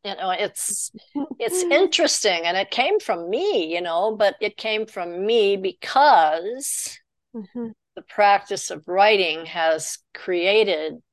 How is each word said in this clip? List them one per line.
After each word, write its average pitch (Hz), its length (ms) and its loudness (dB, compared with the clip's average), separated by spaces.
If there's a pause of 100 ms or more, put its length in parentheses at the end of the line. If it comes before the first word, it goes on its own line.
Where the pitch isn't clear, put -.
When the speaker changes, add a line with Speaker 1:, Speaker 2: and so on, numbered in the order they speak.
Speaker 1:
You 196 120 -8
know, 185 160 -6
it's, - 580 -6 (480)
it's 349 240 -4
Speaker 2:
<laughs> 339 180 4
Speaker 1:
interesting. 277 640 0
And 175 140 0
it 196 120 -4
came 349 300 0
from 170 300 -4
me, 240 420 -2
you 175 80 -2
know, 180 360 -2
but 196 260 2
it 208 160 -6
came 220 260 -4
from 180 400 -8
me 208 320 2
because 190 1400 2 (360)
Speaker 2:
Mm-hmm. 233 340 -10 (260)
Speaker 1:
the - 80 -18
practice 202 680 0
of 156 160 -12
writing 180 600 2
has 165 500 -2 (160)
created 185 840 0 (160)